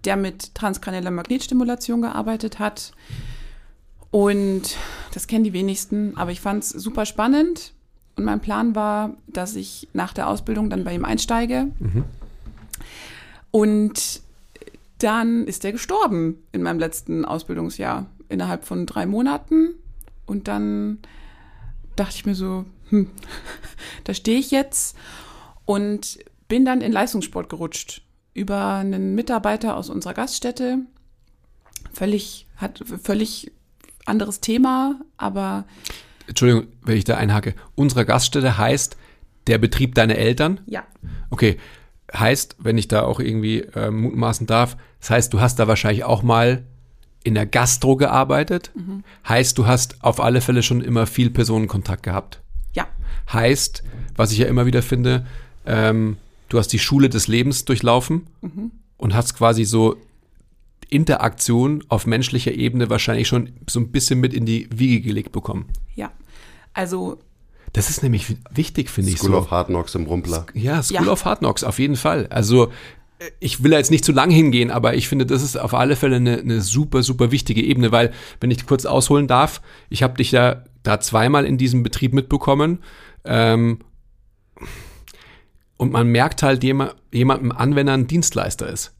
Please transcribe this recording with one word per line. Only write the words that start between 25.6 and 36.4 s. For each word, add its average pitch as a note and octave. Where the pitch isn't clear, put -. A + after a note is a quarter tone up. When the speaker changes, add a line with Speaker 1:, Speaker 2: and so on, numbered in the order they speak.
Speaker 1:
Und G3+
bin B3
dann B3+
in A#3
Leistungssport G3+
gerutscht -
über G3
einen F#3+
Mitarbeiter A3
aus -
unserer -
Gaststätte. B3
Völlig, G3
hat, -
völlig A3
anderes G#3
Thema, C4
aber G3
Speaker 2:
Entschuldigung, A#2+